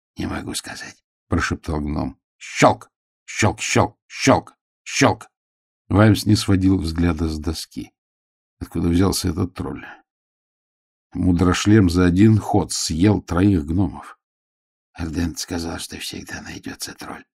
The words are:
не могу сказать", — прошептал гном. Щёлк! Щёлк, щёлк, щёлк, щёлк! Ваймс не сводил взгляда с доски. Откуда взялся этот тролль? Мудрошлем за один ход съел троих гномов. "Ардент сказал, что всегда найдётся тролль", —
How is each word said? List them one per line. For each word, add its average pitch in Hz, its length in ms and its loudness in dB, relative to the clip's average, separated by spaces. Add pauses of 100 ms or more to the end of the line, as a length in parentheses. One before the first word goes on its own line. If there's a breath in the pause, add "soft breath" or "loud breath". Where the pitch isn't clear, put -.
(160)
не 87 100 -6
могу - 280 -8
сказать", — - 500 -14 (240)
прошептал 80 540 -4
гном. 76 360 -6 (200)
Щёлк! - 520 0 (360)
Щёлк, - 340 -2
щёлк, - 380 0 (100)
щёлк, - 460 0 (300)
щёлк! - 440 0 (600)
Ваймс 101 360 4
не 107 120 4
сводил 95 420 2
взгляда 82 500 -2
с 78 100 -4
доски. - 540 -10 (680)
Откуда 85 300 -4
взялся 90 400 2
этот 90 240 -4
тролль? 71 320 -10 (1300)
Мудрошлем 90 800 4
за 90 160 4
один 104 320 6
ход 95 340 -2
съел 90 480 0
троих 87 460 2
гномов. 82 520 -4 (760)
"Ардент 82 440 -4
сказал, 85 400 -8
что - 200 -14
всегда - 420 -12
найдётся - 540 -14
тролль", — - 300 -16 (140)